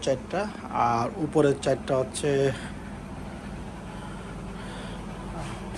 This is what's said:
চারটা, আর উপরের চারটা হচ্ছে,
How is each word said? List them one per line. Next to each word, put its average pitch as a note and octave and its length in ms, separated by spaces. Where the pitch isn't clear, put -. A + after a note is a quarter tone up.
চারটা, F3 460
আর A#2 440
উপরের D3 440
চারটা C3+ 360
হচ্ছে, C#3 540